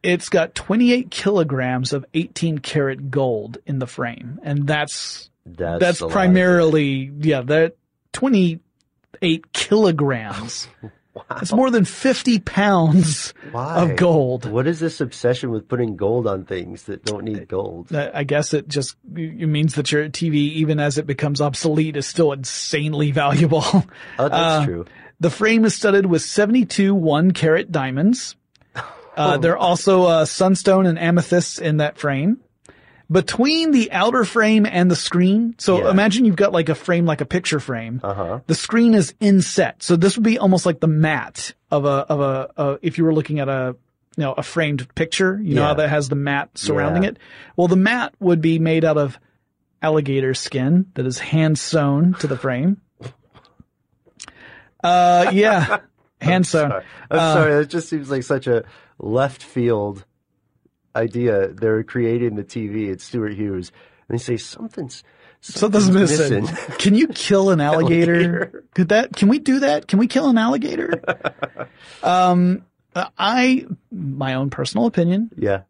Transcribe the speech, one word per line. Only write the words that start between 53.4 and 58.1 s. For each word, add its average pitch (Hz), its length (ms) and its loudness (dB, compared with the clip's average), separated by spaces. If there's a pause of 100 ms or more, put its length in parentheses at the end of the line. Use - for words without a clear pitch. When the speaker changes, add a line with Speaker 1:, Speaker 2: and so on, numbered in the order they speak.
Speaker 1:
Uh, 180 480 6
yeah. 202 460 2 (220)
Speaker 2:
<laughs> - 200 -20
Speaker 1:
Hand 170 140 2
Speaker 2:
I'm 185 100 2
Speaker 1:
sewn. 151 260 0
Speaker 2:
sorry. 95 140 -4 (280)
I'm 160 60 2
Speaker 1:
Uh, 160 160 2
Speaker 2:
sorry. 156 200 4
That 147 160 2
just 165 180 -6
seems 143 220 -6